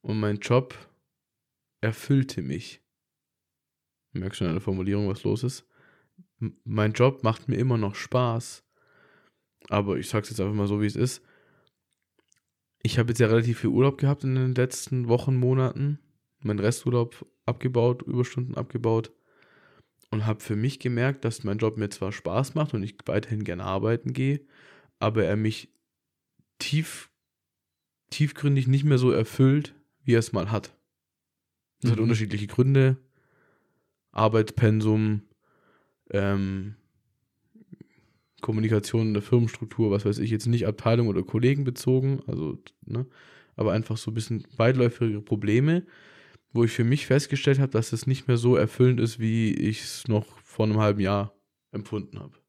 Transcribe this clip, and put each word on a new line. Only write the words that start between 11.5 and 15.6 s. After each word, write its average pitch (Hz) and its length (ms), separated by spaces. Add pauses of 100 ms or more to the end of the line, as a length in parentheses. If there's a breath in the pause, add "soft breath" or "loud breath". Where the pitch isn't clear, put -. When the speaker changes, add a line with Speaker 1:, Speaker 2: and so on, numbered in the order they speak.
Speaker 1:
Ich 117 160
hab 117 100
jetzt 117 100
ja 117 80
relativ 113 340
viel 107 100
Urlaub 135 260
gehabt 143 260
in 131 120
den 127 180
letzten 127 540
Wochen, 123 300
Monaten. 131 600 (440)